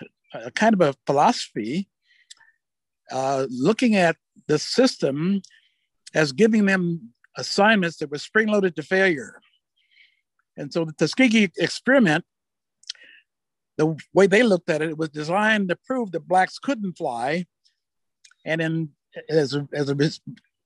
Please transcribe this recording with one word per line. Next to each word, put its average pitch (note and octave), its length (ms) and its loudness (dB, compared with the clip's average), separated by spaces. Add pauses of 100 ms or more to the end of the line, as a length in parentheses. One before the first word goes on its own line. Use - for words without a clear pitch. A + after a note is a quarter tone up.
(320)
a A#2+ 200 -12
kind A3+ 200 4
of F#3+ 80 2
a C#3+ 140 4 (100)
philosophy, D3 840 0 (1200)
uh, C3+ 400 -2
looking G3+ 460 2
at E3+ 180 2 (320)
the D3+ 120 2
system F#3 840 0 (720)
as D3 180 2
giving G#3+ 340 2
them F#3 460 -2 (240)
assignments G3 600 0
that D3 120 -8
were D3 80 -8
spring-loaded G#3 580 0
to D#3 60 -8
failure. F3+ 580 -2 (1160)
And D3+ 160 -12
so E3+ 120 -2
the D#3+ 80 -10
Tuskegee G#3+ 640 2
experiment, F#3 680 2 (1500)
the D#3 200 0 (160)
way F#3+ 140 4
they G3 160 4
looked F#3 280 0
at D3+ 120 -2
it, E3 80 -4
it D3+ 80 -10
was D#3+ 120 -4
designed F#3+ 580 -2
to - 80 -2 (100)
prove B3 260 -4
that D#3 140 -8
blacks F#3 320 0
couldn't G#3+ 400 -6
fly. C#3+ 480 -4 (960)
And D#3+ 160 -2
in, D#3+ 280 -2 (400)
as D3 260 0
a, C#3+ 180 -4
as D3 160 -4
a C#3 60 -2
res-, C#3+ 260 -2 (460)